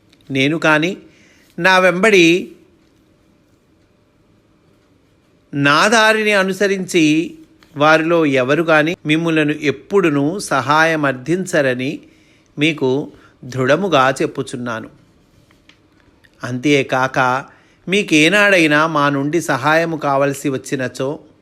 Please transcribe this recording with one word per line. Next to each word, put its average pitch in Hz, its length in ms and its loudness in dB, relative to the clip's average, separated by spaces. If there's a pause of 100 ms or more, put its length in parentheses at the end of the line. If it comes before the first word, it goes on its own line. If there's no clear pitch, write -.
(320)
"నేను 135 260 0
కాని, 156 400 0 (640)
నా 185 200 4
వెంబడి 185 720 2 (3000)
నా 147 340 4
దారిని 220 460 2
అనుసరించి 185 1040 0 (400)
వారిలో 160 480 2
ఎవరు 135 380 0
కాని 160 420 0
మిమ్ములను 156 460 0
ఎప్పుడునూ 151 880 -2
సహాయమర్థించరని 143 1600 -2 (600)
మీకు 147 520 -2 (320)
దృఢముగా 135 680 0
చెప్పుచున్నాను. 123 800 -6 (1500)
అంతేకాక 131 1000 -2 (420)
మీకేనాడైనా 170 1000 2
మా 147 220 0
నుండి 143 320 -2
సహాయము 156 560 -2
కావలసి 143 520 -2
వచ్చినచో 131 680 -6 (220)